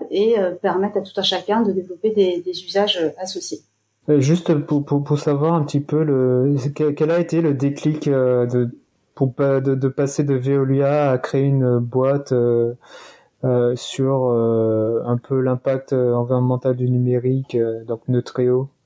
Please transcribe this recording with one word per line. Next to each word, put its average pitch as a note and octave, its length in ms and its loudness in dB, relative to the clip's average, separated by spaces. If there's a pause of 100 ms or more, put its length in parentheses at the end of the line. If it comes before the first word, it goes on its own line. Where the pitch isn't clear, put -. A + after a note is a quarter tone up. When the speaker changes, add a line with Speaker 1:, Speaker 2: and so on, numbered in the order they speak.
Speaker 1:
et, G#3+ 300 2
euh, F#3 120 0
permette F#3+ 460 -2
à F#3+ 40 0
tout - 160 -14
un G3 60 -4
chacun G3 380 0
de G3+ 100 0
développer F3+ 380 -4
des, F#3 320 0
des F3+ 240 -8
usages, G3 340 0
euh, D#3+ 100 0 (100)
associés. F#3 400 -10 (500)
Speaker 2:
Euh, D3 100 4
juste E3 360 2
pour, D3 280 0
pour, C#3+ 200 0
pour D3 160 0
savoir D3 340 0
un D#3+ 100 2
petit C#3+ 160 -2
peu D3 240 0
le, C3 520 2 (180)
quel, D3 220 0
quel D#3 160 0
a E3+ 80 2
été E3+ 220 0
le D#3 120 2
déclic, C#3+ 540 -2
euh, B2+ 400 2
de, B2 220 0 (440)
pour C3 220 -2
pa-, C#3 240 2
de, C3+ 160 0
de C3+ 120 -2
passer C#3 360 -2
de C#3 100 0
Veolia C#3 800 2
à B2+ 80 2
créer C#3 240 -2
une C3 340 2
boîte, C3 540 0
euh, A#2+ 420 2 (680)
euh, B2 320 2
sur, C3 560 -2
euh, A2+ 760 0
un A#2+ 120 2
peu C3 240 -2
l'impact, C3 520 -2
euh, B2 220 2
environnemental B2+ 600 0
du B2 140 -2
numérique, B2 640 0
euh, A2+ 300 -2
donc A2+ 240 -6
Neutreo. B2+ 640 0 (160)